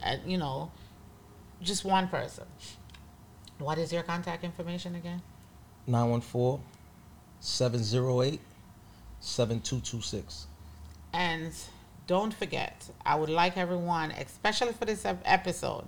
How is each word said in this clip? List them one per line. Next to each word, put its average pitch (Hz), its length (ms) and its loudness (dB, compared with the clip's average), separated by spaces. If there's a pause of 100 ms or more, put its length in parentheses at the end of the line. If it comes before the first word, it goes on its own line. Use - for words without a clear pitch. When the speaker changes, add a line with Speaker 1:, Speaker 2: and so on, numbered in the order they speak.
Speaker 1:
and, - 260 0
you 185 80 0
know, 147 360 -2 (880)
just 190 220 0
one 190 240 4
person. - 360 -4 (1160)
What 151 180 0
is 165 140 -2
your 170 100 0
contact 170 400 -4
information 175 540 -6
again? 175 260 -6 (640)
Speaker 2:
Nine 120 240 4
one 117 100 2
four, 123 380 2 (800)
seven 120 460 2
zero 123 380 4
eight, 139 180 2 (800)
seven 117 400 0
two 127 200 -2
two 117 200 -4
six. - 460 -6 (640)
Speaker 1:
And 165 400 0 (540)
don't 208 260 4
forget, - 560 -4 (160)
I 147 120 6
would 156 120 2
like 170 300 6
everyone, 170 540 0
especially - 600 0
for 233 140 -4
this 208 180 0
ep-, 190 220 0
episode, - 600 2